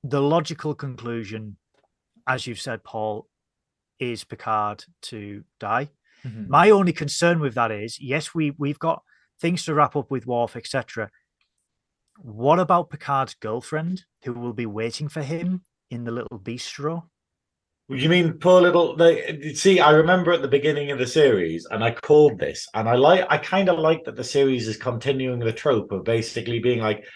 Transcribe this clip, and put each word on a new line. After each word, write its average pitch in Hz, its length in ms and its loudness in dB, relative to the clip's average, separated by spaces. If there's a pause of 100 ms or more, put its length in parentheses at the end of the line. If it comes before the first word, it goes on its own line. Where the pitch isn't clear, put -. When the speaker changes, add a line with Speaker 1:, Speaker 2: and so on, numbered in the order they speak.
Speaker 1:
the 139 160 -2
logical 151 540 -2
conclusion, 110 800 -10 (680)
as 127 200 -4
you've 120 140 -12
said, 117 240 -10
Paul, 107 440 -8 (720)
is 120 260 -8
Picard 107 600 -6 (180)
to 101 420 -14 (140)
die. 120 300 -4 (380)
Speaker 2:
Mm-hmm. 107 240 -12
Speaker 1:
My 170 200 6
only 196 220 4
concern 170 480 0
with 131 140 -4
that 117 160 0
is, 107 280 -8
yes, 143 360 -6
we, 156 240 -2
we've 147 200 -4
got - 240 -4 (380)
things 170 240 -2
to 160 100 -4
wrap 147 220 2
up 135 140 -6
with 123 160 -6
Worf, 120 280 -4
et 117 120 -14
cetera. 117 440 -8 (1080)
What 123 400 0
about 175 320 2
Picard's 139 440 -4
girlfriend, 156 680 -8 (200)
who 123 100 -8
will 120 180 -10
be 117 140 -6
waiting 113 420 -8
for 156 140 -8
him 170 400 -6 (280)
in 120 140 -10
the 117 60 -8
little 117 280 -10
bistro? 143 680 -10 (880)
Speaker 3:
You 135 160 -2
mean 170 260 2
poor 180 280 6
little, 175 320 4
they, 156 600 2
see, 185 260 4
I 151 100 8
remember 170 400 6
at 170 120 2
the 143 60 -4
beginning 143 440 0
of 131 80 -6
the 127 80 0
series, 95 640 2
and 107 100 -4
I 117 80 2
called 147 480 4
this, - 360 -6
and 110 140 -2
I 117 60 4
like, 160 340 6
I 147 80 2
kinda 185 360 0
like 160 320 0
that 110 100 -12
the 117 80 -10
series 127 460 0
is 110 80 -6
continuing 127 640 -4
the 113 120 -2
trope 113 380 0
of 95 140 -6
basically 113 560 -2
being 120 180 0
like, 107 260 -2 (120)